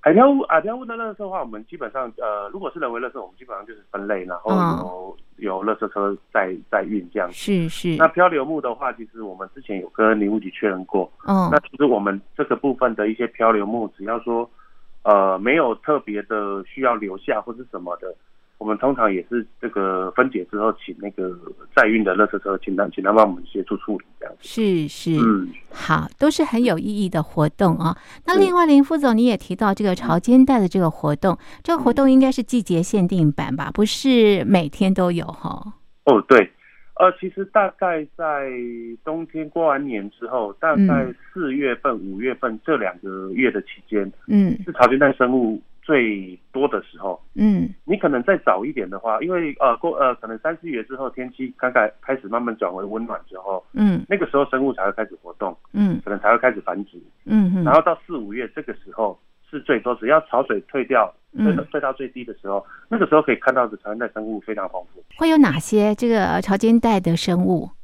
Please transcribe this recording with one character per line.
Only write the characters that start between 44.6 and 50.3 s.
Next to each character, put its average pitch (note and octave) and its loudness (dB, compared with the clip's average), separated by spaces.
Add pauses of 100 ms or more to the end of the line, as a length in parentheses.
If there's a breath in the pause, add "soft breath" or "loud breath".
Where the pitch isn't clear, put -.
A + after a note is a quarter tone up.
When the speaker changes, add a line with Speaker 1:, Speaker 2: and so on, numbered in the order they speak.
Speaker 1:
是 F3 -10
潮 B2 4
间 B2+ 4
带 C#3 6
生 B2+ 2
物 A2+ 0 (200)
最 G#2 -2 (140)
多 C3+ 0
的 G#2+ -2
时 - -20
候。 F#2 -8 (140)
Speaker 2:
嗯。 G3+ 2 (160)
Speaker 1:
你 G3 0
可 F#3 0
能 B2+ 0
再 G3 2
早 G2 2
一 D3 -8
点 G2+ -6
的 G2 -10
话， G#2+ -2
因 F3 -4
为， E3+ -4
呃， B2+ 2
过， E3+ -4
呃， C3 2
可 A2 -14
能 A2+ -10